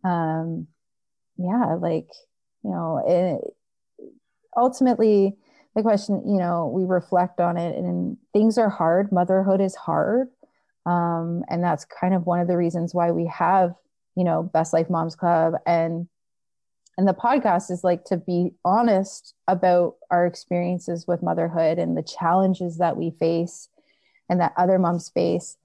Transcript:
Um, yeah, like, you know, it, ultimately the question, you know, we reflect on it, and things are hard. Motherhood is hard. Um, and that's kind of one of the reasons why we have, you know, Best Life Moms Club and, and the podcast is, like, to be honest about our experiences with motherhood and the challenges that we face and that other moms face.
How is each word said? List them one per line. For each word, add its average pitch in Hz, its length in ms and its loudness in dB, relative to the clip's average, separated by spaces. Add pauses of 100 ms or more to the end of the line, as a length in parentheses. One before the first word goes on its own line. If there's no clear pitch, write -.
Um, 165 600 -2 (720)
yeah, 185 420 0
like, 160 280 -2 (540)
you 208 80 -8
know, 165 360 -4
it, - 1040 -4 (440)
ultimately 233 800 4 (380)
the 220 80 0
question, 208 440 0
you 202 120 2
know, 175 280 0
we 185 180 -2
reflect 180 560 0
on 175 160 0
it, 170 220 -4
and 175 400 -4 (160)
things 214 240 4
are 226 100 4
hard. 185 420 2
Motherhood 190 500 2
is 190 140 0
hard. 196 540 -2 (560)
Um, 170 640 -2
and 170 160 -2
that's 160 220 -2
kind - 260 -2
of 180 140 0
one 175 140 0
of 175 80 -2
the 180 80 0
reasons 170 380 -2
why 170 180 2
we 170 140 -2
have, 175 480 2 (420)
you 185 80 0
know, 165 180 0
Best 165 300 -2
Life 165 180 0
Moms 165 240 -2
Club 165 400 0 (120)
and, 170 420 0 (920)
and 190 100 4
the 185 60 2
podcast 240 560 0
is, 180 140 -8
like, 175 220 0
to 180 120 -2
be 175 340 -2 (140)
honest 196 680 0 (140)
about 180 480 2 (140)
our 175 160 2
experiences 175 800 -4
with 175 160 -2
motherhood 165 560 -2
and 170 180 -2
the 160 60 -4
challenges 180 760 0
that 170 200 0
we 165 140 -4
face 170 560 -4 (600)
and 180 120 0
that 170 160 0
other 185 220 4
moms 175 300 0
face. 170 560 -2